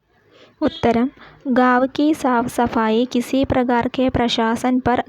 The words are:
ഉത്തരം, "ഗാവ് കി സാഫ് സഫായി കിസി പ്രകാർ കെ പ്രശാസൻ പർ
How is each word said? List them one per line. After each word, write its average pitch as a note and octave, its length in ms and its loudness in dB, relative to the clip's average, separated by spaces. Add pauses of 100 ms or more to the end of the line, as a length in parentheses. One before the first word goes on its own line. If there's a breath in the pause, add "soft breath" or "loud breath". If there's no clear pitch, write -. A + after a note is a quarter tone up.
(600 soft breath)
ഉത്തരം, A#3+ 460 0 (500 loud breath)
"ഗാവ് B3+ 300 2
കി D4 260 0
സാഫ് B3 420 -2
സഫായി A3+ 500 0
കിസി B3 380 -2
പ്രകാർ B3 440 0
കെ B3+ 220 -2
പ്രശാസൻ A#3+ 720 0
പർ B3 300 0